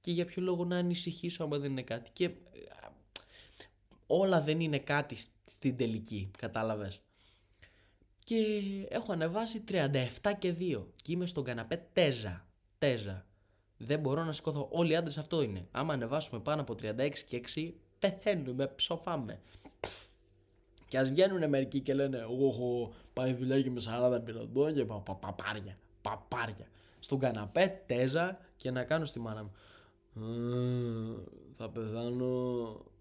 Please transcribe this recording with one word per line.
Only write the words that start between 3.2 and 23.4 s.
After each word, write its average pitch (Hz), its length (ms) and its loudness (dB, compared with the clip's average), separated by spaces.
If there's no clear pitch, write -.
όλα 185 340 6
δεν 156 200 2
είναι 151 180 2
κάτι 143 360 0
σ-, - 140 -2
στην - 320 0
τελική, 110 640 -2
κατάλαβες. 110 640 -4
Και 226 120 0
έχω 220 240 -2
ανεβάσει 208 480 0
τριάντα 143 380 2
εφτά 127 340 0
και 190 200 0
δύο 160 400 -2
και 160 100 -4
είμαι 175 140 0
στον 156 180 -2
καναπέ 120 480 -4
τέζα, 113 540 2
τέζα. 104 480 0
Δεν 139 240 0
μπορώ 147 240 2
να 160 80 0
σηκωθώ. 143 380 -2
Όλοι 170 220 4
οι 156 40 6
άντρες 160 220 0
αυτό 151 240 0
είναι. 95 280 -2
Άμα 151 220 0
ανεβάσουμε 117 480 -2
πάνω 151 200 0
από 131 140 -4
τριάντα 110 280 -2
έξι 147 220 0
και - 120 -6
έξι, 156 440 -6
πεθαίνουμε, 156 680 0
ψοφάμε. 143 760 -2
Και 131 100 0
ας 131 120 4
βγαίνουνε 180 360 6
μερικοί 135 340 2
και 135 140 0
λένε, 135 240 2
«Εγώ 123 300 2
έχω 120 440 0
πάει 131 220 2
δουλειά 131 280 4